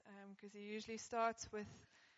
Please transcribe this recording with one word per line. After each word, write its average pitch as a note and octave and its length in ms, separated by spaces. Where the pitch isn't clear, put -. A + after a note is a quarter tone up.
um, G3 300
'cause G3+ 180
He G#3 60
usually G#3+ 400
starts A3+ 520
with, G#3 160